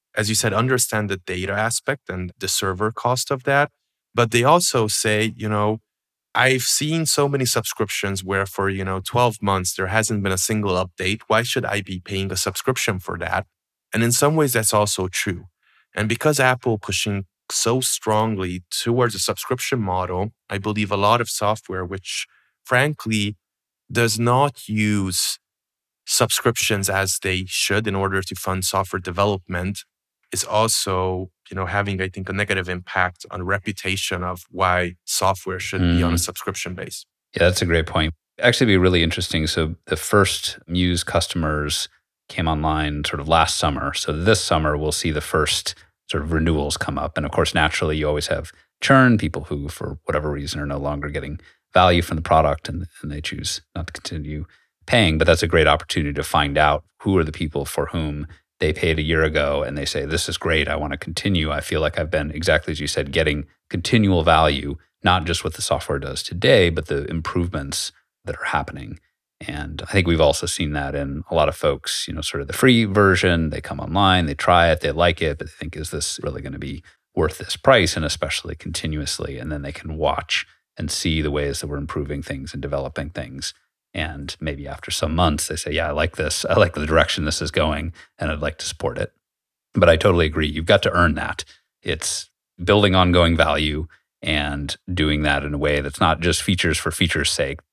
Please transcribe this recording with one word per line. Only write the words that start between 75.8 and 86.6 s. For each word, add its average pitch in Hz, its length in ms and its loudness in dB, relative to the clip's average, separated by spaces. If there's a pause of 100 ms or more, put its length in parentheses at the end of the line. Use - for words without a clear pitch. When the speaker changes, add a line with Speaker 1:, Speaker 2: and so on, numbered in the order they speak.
Speaker 2:
this - 320 -6
really 73 180 -6
gonna 73 200 -10
be 71 240 -10 (320)
worth 78 220 0
this - 180 -8
price?" 110 400 4
And 80 80 -2
especially 78 500 -4
continuously. 76 840 -6
And 78 120 -8
then 73 120 -6
they 69 100 -10
can 78 240 -10
watch - 500 -2 (300)
and - 120 -4
see 78 320 -2
the 73 120 -2
ways 71 280 -2
that 73 60 -8
we're 71 100 -6
improving 73 460 -6
things 69 300 -10
and 71 100 -8
developing 71 480 -6
things. 67 440 -10 (400)
And 71 460 -8
maybe 71 260 -8
after 69 240 -12
some 78 240 -2
months, 80 340 2
they 78 80 -4
say, - 160 -6
"Yeah, 82 160 0
I - 20 -4
like 78 260 -2
this. - 300 -4
I - 80 2
like 92 180 6